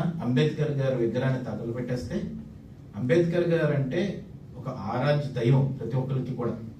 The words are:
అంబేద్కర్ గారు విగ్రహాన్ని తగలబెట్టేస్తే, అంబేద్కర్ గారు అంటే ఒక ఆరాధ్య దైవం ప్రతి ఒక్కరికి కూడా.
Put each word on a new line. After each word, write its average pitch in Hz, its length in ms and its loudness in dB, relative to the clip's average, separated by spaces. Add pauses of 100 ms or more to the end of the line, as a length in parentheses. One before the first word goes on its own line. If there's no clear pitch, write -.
(240)
అంబేద్కర్ 139 480 2
గారు 131 240 0
విగ్రహాన్ని 123 500 0
తగలబెట్టేస్తే, 117 760 -4 (760)
అంబేద్కర్ 170 520 4
గారు 156 260 4
అంటే 165 520 0 (320)
ఒక - 120 -8
ఆరాధ్య 127 720 0
దైవం - 380 6
ప్రతి 135 180 -2
ఒక్కరికి 131 340 -2
కూడా. 120 200 -2 (280)